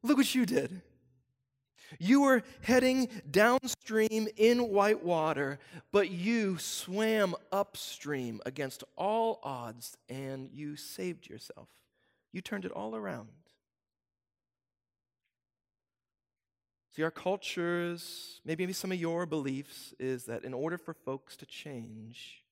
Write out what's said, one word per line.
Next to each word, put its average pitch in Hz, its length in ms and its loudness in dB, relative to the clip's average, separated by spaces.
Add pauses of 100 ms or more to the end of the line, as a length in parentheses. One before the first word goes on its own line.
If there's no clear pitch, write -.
Look 262 160 4
what 269 160 4
you 247 140 4
did. 185 340 0 (1160)
You 240 220 8
were 262 220 6 (180)
heading 254 460 4 (220)
downstream 220 1040 2
in 240 340 6
white 202 340 4
water, 156 560 0 (320)
but 196 180 4
you 196 480 0
swam 208 800 0 (160)
upstream 139 920 -4
against 135 380 -8 (140)
all 220 460 0
odds 120 520 -10 (140)
and 135 420 -8
you 147 240 -10
saved 175 540 -10
yourself. - 400 -18 (640)
You 185 100 -8
turned 196 240 -8
it - 60 -6
all 220 240 -6
around." 160 340 -8 (3500)
See, 156 120 -4
our 160 80 0
cultures, 175 1300 -4
maybe, 160 200 -4
maybe 185 100 -4
some 190 180 -4
of 180 80 -2
your 165 260 -2
beliefs 143 720 -6
is 131 260 -4
that 117 180 -6
in 127 100 -8
order 156 240 -4
for 165 160 -10
folks - 440 -10
to - 80 -16
change 113 1080 -14